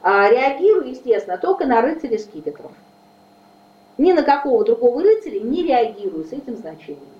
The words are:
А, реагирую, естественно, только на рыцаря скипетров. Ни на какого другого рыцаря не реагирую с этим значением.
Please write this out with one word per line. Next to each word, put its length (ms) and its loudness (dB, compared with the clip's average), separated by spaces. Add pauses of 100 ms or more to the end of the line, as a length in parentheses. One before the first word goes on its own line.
А, 280 2
реагирую, 600 2
естественно, 480 -4
только 280 -2
на 160 2
рыцаря 360 -2
скипетров. 540 -12 (1300)
Ни 140 4
на 120 2
какого 420 2
другого 360 2
рыцаря 380 0
не 240 -4
реагирую 600 -2
с 80 -14
этим 240 -10
значением. 500 -16 (120)